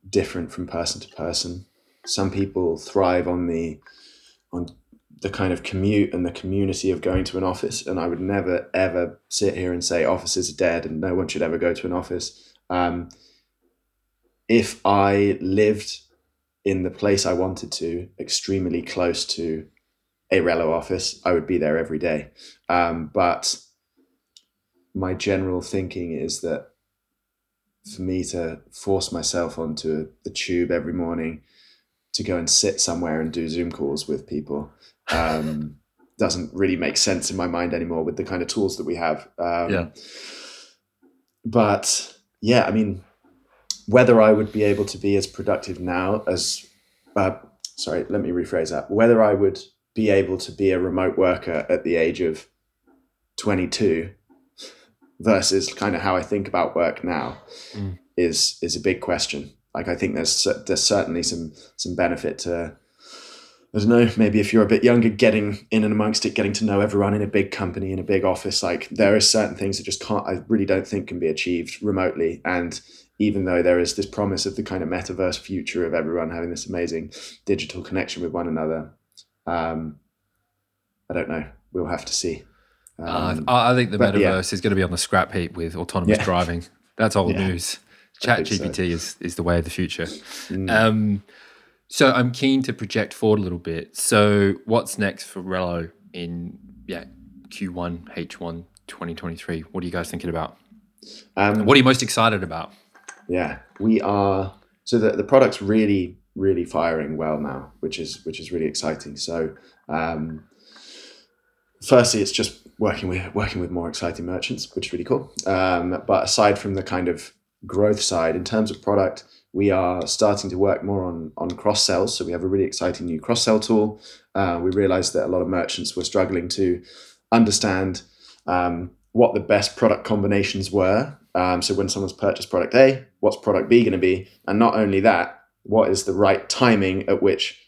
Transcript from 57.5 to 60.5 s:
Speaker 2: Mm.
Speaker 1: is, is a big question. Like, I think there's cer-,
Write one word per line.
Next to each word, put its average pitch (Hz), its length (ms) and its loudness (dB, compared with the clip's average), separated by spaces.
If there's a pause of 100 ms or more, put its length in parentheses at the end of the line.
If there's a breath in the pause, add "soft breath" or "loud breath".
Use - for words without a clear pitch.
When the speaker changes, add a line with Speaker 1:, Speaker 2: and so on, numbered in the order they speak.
Speaker 2:
Mm. 95 240 -8 (180)
Speaker 1:
is, 85 460 0
is 82 140 -4
a 82 40 -6
big 92 200 0
question. 76 500 -4 (240)
Like, 82 140 -6
I 87 80 -2
think 92 180 -2
there's 82 160 -2
cer-, - 360 0